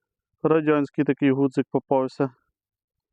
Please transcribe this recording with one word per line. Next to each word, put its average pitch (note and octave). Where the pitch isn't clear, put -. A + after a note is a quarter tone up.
Радянський D3+
такий C#3
гудзик C3+
попався. C3